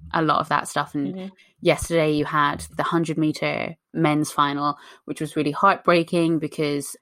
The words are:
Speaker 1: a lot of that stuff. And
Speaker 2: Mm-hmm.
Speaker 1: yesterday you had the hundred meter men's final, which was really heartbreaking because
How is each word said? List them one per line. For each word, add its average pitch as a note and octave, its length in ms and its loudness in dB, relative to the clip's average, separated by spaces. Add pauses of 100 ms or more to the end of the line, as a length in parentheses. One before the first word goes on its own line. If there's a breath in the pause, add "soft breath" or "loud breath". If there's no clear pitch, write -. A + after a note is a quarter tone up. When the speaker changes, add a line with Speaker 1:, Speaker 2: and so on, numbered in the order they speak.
(120)
Speaker 1:
a E3 80 0
lot D3+ 200 2
of D#3 80 -4
that - 180 0
stuff. D3 300 -4
And C#3+ 180 -4
Speaker 2:
Mm-hmm. F#3+ 140 -12 (320 soft breath)
Speaker 1:
yesterday D#3+ 500 2
you D3 140 0
had D3 400 0 (120)
the D3 60 0
hundred D#3+ 340 0
meter D#3 600 -2 (180)
men's D3+ 380 0
final, C#3+ 440 0 (280 loud breath)
which - 160 -10
was D3+ 160 -6
really D3 160 0
heartbreaking E3+ 880 2
because D3 600 -4